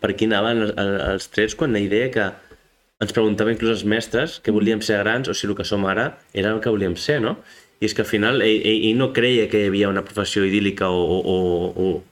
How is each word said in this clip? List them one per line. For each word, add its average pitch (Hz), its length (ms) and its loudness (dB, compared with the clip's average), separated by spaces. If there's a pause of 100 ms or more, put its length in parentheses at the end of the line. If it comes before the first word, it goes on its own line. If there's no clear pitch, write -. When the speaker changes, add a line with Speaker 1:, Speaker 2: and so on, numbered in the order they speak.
Speaker 1:
per 101 100 0
aquí 101 160 -2
anaven 113 360 2
els, 104 140 0
els, 98 260 0 (100)
els 95 180 -6
trets, 107 240 0
quan 143 180 -2
la 107 80 2
idea 104 300 0
que 113 160 0 (760)
ens 104 120 -4
preguntaven 110 420 2
inclús 113 160 0
els 101 140 -2
mestres 113 560 -2
que - 100 -2
Speaker 2:
Mhm. 107 80 2
Speaker 1:
volíem 107 240 2
ser 107 160 0
grans 113 300 -2
o - 40 -2
si - 140 -6
el 101 80 -2
que 98 100 -6
som 101 220 -2
ara 107 320 -2 (160)
era 101 160 0
el 110 100 -2
que 117 80 -2
volíem 98 280 0
ser, 147 260 -2
no? 123 160 -4 (420)
I - 60 0
és 107 80 -4
que - 80 0
al 107 60 -8
final 113 340 2
ell, 110 240 4
ell, 110 240 2
ell 113 80 2
no 131 140 0
creia 117 360 2
que 104 140 2
hi 101 60 2
havia 98 200 2
una 98 160 -2
professió 101 400 -2
idíl·lica 98 460 2
o, 90 100 2
o, 87 200 2
o, 90 560 0
o, 92 360 0